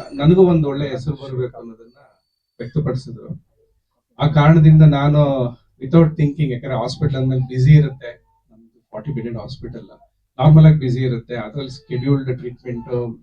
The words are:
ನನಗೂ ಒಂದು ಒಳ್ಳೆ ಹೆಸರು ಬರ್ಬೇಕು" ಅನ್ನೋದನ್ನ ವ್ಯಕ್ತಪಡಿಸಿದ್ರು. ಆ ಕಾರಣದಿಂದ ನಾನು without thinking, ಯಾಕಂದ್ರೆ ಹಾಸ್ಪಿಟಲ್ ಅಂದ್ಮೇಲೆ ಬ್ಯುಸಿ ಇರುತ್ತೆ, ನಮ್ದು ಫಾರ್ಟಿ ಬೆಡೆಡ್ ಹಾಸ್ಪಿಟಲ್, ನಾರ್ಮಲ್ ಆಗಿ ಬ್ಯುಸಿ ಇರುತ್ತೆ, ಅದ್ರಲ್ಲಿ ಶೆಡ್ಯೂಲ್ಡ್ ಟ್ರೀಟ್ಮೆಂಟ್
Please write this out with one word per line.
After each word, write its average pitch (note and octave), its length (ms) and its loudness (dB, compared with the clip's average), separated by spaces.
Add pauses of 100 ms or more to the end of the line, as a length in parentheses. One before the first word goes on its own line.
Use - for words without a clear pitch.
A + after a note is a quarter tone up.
(140)
ನನಗೂ E3 300 2
ಒಂದು D#3+ 260 0
ಒಳ್ಳೆ C#3 180 -8
ಹೆಸರು C3 260 -8
ಬರ್ಬೇಕು" B2+ 440 -10
ಅನ್ನೋದನ್ನ A2+ 360 -20 (680)
ವ್ಯಕ್ತಪಡಿಸಿದ್ರು. - 840 -10 (760)
ಆ D3 80 -2
ಕಾರಣದಿಂದ D#3 540 6
ನಾನು D3 380 4 (600)
without D#3 260 2
thinking, D3 440 -4
ಯಾಕಂದ್ರೆ A2+ 280 -8
ಹಾಸ್ಪಿಟಲ್ C3 360 -6
ಅಂದ್ಮೇಲೆ C3 260 -4
ಬ್ಯುಸಿ C3 300 0
ಇರುತ್ತೆ, C3+ 680 0 (100)
ನಮ್ದು A2+ 400 -20
ಫಾರ್ಟಿ A2 200 -14
ಬೆಡೆಡ್ A#2 260 -10
ಹಾಸ್ಪಿಟಲ್, - 520 -16 (500)
ನಾರ್ಮಲ್ D#3 260 6
ಆಗಿ D#3 140 6
ಬ್ಯುಸಿ C3 220 -4
ಇರುತ್ತೆ, A#2+ 340 -8
ಅದ್ರಲ್ಲಿ C3 360 -14
ಶೆಡ್ಯೂಲ್ಡ್ B2+ 680 -6
ಟ್ರೀಟ್ಮೆಂಟ್ A#2+ 500 -14 (360)